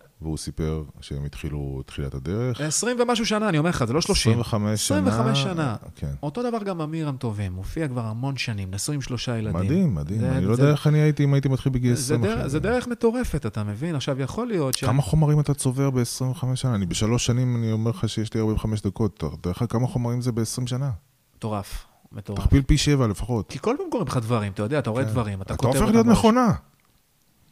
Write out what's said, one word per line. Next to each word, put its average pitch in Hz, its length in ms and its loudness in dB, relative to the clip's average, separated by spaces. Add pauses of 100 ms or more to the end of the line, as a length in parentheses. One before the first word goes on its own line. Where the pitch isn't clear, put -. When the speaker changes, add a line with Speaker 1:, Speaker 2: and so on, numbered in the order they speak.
(220)
Speaker 1:
והוא 78 140 -4
סיפר 78 460 -4 (180)
שהם 71 240 -8
התחילו 71 640 -8
תחילת 69 280 -8
הדרך. 107 460 -4
Speaker 2:
עשרים 156 400 -2
ומשהו 233 260 0
שנה, 214 220 0
אני 160 100 2
אומר 160 120 2
לך, 127 140 -2
זה 113 80 0
לא 151 80 2
שלושים. 170 320 2
Speaker 1:
עשרים 120 80 2
וחמש 107 440 0
Speaker 2:
עשרים 98 220 2
וחמש 120 360 2
Speaker 1:
שנה. - 120 -2
Speaker 2:
שנה. 139 220 -2 (200)
Speaker 1:
כן. 69 260 -6
Speaker 2:
אותו 147 280 -6
דבר 226 120 -4
גם 196 180 -4
אמיר 156 280 -4
המטובים, 107 440 -4
מופיע 98 360 -4
כבר 123 160 -4
המון 120 320 -4
שנים, 98 380 -4
נשוי 147 200 -4
עם 143 60 -2
שלושה 123 380 -4
ילדים. 107 220 -2
Speaker 1:
מדהים, 139 340 2
מדהים. 80 260 -2
Speaker 2:
זה, 120 120 2
Speaker 1:
אני 85 140 2
לא 110 100 4
Speaker 2:
זה 127 60 2
Speaker 1:
יודע 147 100 6
איך 147 140 0
אני 151 120 6
הייתי, 151 260 4
אם 139 100 4
הייתי 139 140 2
מתחיל 131 240 2
בגיל 123 220 2
Speaker 2:
זה - 80 0
Speaker 1:
עשרים 123 200 2
Speaker 2:
דרך, 202 100 2
Speaker 1:
אחרי 226 100 -2
Speaker 2:
זה 127 60 -4
Speaker 1:
זה. 143 120 0
Speaker 2:
דרך 240 280 0
מטורפת, 233 580 0
אתה 107 180 -4
מבין? 117 300 -4
עכשיו, 135 260 -2
יכול 214 280 -4
להיות 151 260 0
ש- - 100 -6
Speaker 1:
כמה 131 180 2
חומרים 151 380 4
אתה 143 140 0
צובר 135 360 0
בעשרים 127 400 -2
וחמש 127 300 -4
שנה? 127 140 0
אני 101 120 0
בשלוש 110 400 0
שנים, 123 300 2
אני 113 160 0
אומר 110 180 0
לך 113 180 -2
שיש 107 260 -4
לי 113 60 0
ארבעים 110 160 2
וחמש 110 240 -2
דקות. 101 360 -2
אתה 80 100 -4
יודע 78 240 -4
לך 90 180 -2
כמה 123 180 0
חומרים 120 340 -2
זה 120 120 -2
בעשרים 113 340 -2
שנה? 131 240 -2 (460)
Speaker 2:
מטורף, 107 500 -8 (260)
מטורף. 98 280 -8
Speaker 1:
תכפיל - 220 6
פי 151 160 6
שבע 139 280 4
לפחות. 107 440 -2
Speaker 2:
כי - 80 -8
כל 233 200 0
פעם 381 120 -6
קורים 220 160 0
לך - 100 -4
דברים, 110 360 0
אתה 104 100 -6
יודע, 123 160 0
אתה 120 120 -2
רואה 120 140 0
Speaker 1:
כן. 110 60 -2
Speaker 2:
דברים, 104 320 -2
אתה - 120 -6
Speaker 1:
אתה - 20 -2
Speaker 2:
כותב 117 120 2
Speaker 1:
הופך 131 140 2
Speaker 2:
אותם 214 100 4
Speaker 1:
להיות 226 140 6
Speaker 2:
בראש. 233 120 8
Speaker 1:
מכונה. 226 340 6 (1000)